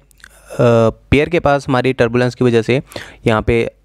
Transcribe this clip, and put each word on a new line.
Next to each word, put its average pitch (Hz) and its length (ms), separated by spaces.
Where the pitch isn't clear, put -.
पियर 147 180
के 170 100
पास 143 280
हमारी 127 260
टर्बुलेंस 123 420
की 127 100
वजह 117 160
से 120 200
यहाँ 110 140
पे 117 300